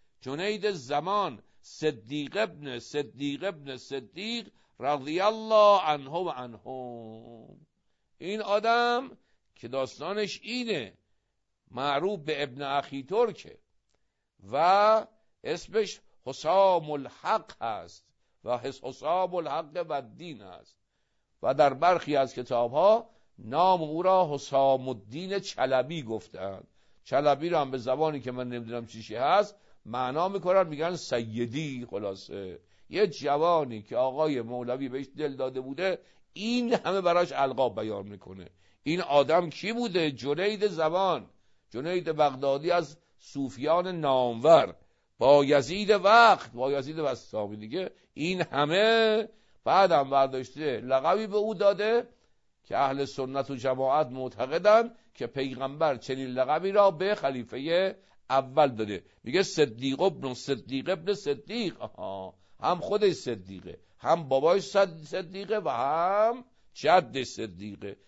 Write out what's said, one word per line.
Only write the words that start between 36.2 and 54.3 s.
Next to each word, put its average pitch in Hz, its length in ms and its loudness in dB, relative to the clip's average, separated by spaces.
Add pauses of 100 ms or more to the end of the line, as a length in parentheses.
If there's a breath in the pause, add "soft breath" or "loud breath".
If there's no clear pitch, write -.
این 233 420 -2
همه 190 260 0
براش 175 320 2
القاب 131 480 0
بیان 101 260 -6
می‌کنه. 95 420 -16 (340)
این 165 180 -2
آدم 156 500 4
کی 202 220 -6
بوده؟ 185 380 0
جنید 160 560 -2
زمان، 165 600 0 (440)
جنید 156 380 -4
بغدادی 143 640 0
از 170 260 0 (220)
صوفیان 156 840 -2
نامور، 127 760 4 (440)
با 143 260 8
یزید 147 460 2
وقت، 208 640 6
با 127 200 -4
یزید 143 240 -4
بستامی 113 600 -4
دیگه. 117 340 -8 (240 soft breath)
این 180 280 -2
همه 214 840 2 (360 soft breath)
بعدم 160 460 4
برداشته 135 680 0
لقبی 139 460 0
به 196 100 -4
او 214 180 -2
داده 202 540 2 (560)
که - 120 -6
اهل 139 280 0
سنت 135 460 -6
و 139 60 -8
جماعت 131 500 0
معتقدن 131 880 2 (200 soft breath)